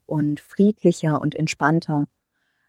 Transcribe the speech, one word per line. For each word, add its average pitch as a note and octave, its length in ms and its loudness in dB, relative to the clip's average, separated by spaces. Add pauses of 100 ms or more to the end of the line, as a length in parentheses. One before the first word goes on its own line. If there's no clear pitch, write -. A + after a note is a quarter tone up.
und D3 340 -2
friedlicher F3 800 0
und - 140 -4
entspannter D#3 720 0 (640)